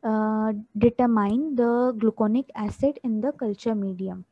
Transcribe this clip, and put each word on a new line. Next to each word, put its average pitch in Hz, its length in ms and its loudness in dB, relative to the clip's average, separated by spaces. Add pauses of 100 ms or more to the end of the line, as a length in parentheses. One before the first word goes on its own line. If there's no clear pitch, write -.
uh, 214 500 0 (240)
determine 233 760 2
the 240 420 2
gluconic 220 480 0 (100)
acid 208 480 -2
in 220 160 -2
the 269 140 -2
culture 226 420 -4
medium. 190 560 -6